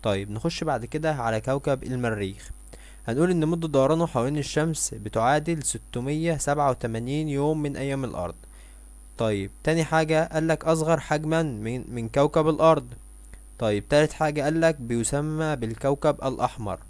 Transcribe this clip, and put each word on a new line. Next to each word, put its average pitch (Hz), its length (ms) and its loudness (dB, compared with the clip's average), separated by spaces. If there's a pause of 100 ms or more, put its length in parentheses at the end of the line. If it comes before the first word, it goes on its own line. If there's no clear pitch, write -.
طيب 101 280 -2
نخش 165 320 -4
بعد 131 220 -2
كده 156 280 -2
على 113 280 0
كوكب 135 420 -2
المريخ. 110 680 -4 (560)
هنقول 151 240 2
إن 160 160 2
مدة 165 200 -2
دورانه 147 380 4
حوالين 139 320 0
الشمس 151 560 -2
بتعادل 135 720 0
ستمية 151 760 -2
سبعة 143 320 2
وتمانين 123 600 -2
يوم 147 320 0
من 143 160 -4
أيام 135 280 -2
الأرض. 87 300 -6 (840)
طيب 101 340 0 (120)
تاني 160 200 2
حاجة 160 500 2
قالك 160 320 0
أصغر 160 340 2
حجما 156 440 0
من، 117 520 -6
من 117 140 -4
كوكب 151 400 4
الأرض. 156 360 4 (760)
طيب 104 280 0
تالت 151 260 4
حاجة 151 280 0
قالك 160 400 2
بيسمى 147 760 -2
بالكوكب 139 680 0
الأحمر. 113 560 -2 (100)